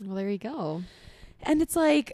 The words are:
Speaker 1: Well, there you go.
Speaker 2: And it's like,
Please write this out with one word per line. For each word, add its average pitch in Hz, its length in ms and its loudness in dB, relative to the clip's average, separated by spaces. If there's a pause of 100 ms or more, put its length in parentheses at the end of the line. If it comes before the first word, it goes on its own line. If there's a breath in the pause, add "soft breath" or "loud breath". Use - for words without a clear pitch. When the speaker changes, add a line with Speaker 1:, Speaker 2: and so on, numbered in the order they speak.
Speaker 1:
Well, 190 120 -8
there 196 140 -2
you 202 80 -2
go. 185 460 -6 (580 loud breath)
Speaker 2:
And 302 200 2
it's - 140 -2
like, 302 380 4